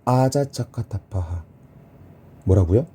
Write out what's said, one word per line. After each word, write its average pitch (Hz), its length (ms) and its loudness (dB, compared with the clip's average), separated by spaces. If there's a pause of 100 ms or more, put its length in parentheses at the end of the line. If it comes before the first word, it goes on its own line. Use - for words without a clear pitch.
아자차카타파하. 120 1400 -4 (1000)
뭐라고요? 98 500 4